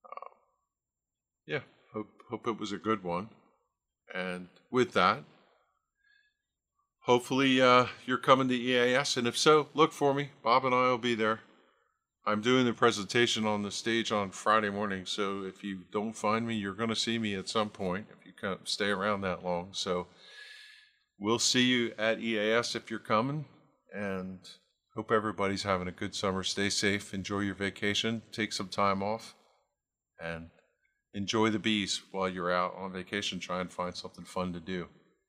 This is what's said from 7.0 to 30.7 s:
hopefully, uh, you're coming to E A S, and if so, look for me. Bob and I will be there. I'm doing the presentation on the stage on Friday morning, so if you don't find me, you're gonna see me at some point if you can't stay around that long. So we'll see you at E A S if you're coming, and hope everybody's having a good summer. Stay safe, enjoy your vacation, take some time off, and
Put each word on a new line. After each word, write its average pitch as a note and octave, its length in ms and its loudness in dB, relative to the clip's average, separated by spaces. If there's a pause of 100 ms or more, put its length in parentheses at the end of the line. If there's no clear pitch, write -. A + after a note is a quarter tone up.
hopefully, C3 560 4
uh, B2 240 8 (220)
you're C3 100 0
coming C3 300 6
to B2+ 80 2
E B2+ 200 0
A B2 240 4
S, - 160 -2
and A#2+ 120 0
if A#2 100 -2
so, D3+ 380 6
look D#3 180 4
for C#3+ 200 2
me. C#3 160 -4 (140)
Bob B2+ 220 4
and B2+ 80 2
I B2+ 160 4
will B2+ 80 2
be A#2+ 160 0
there. A2 280 0 (840)
I'm G#2+ 160 0
doing B2+ 240 4
the A#2 80 2
presentation A2+ 720 2
on G#2 160 0
the G2+ 80 -4
stage A#2 420 -2
on G2+ 200 0
Friday G#2+ 400 2
morning, G2 340 -4
so G2 380 -4
if F#2+ 200 -10
you G2 180 -8 (100)
don't G#2+ 260 -4
find A2+ 300 0
me, A#2 80 -4
you're G2 180 -4
gonna A2+ 220 -2
see A#2 240 -2
me G#2 160 -2
at F#2+ 120 -6
some G#2+ 220 0
point G2 400 -4
if - 160 -20
you F#2+ 80 -20
can't - 340 -6
stay G2+ 220 -2
around G2+ 320 0
that F#2 220 -4
long. F2+ 300 -4
So F2+ 340 -4 (1120)
we'll A2 180 2
see B2 280 4
you B2 340 2
at A2 200 0
E A2+ 200 -2
A A2 180 2
S A#2+ 160 -2
if - 160 -8
you're A2+ 100 -6
coming, C3+ 460 0 (480)
and F#2+ 460 -6 (560)
hope A2 160 -4
everybody's G2 500 0
having F#2 260 0
a F2+ 40 -6
good F#2+ 240 -8
summer. F#2+ 260 -2
Stay G2 300 -2
safe, G2+ 420 -2
enjoy G2+ 280 -4
your G2 120 -2
vacation, G#2 760 -2
take G#2+ 200 -4
some G2+ 160 -6
time G2 360 0
off, G#2+ 320 -6 (840)
and E2 300 -10 (640)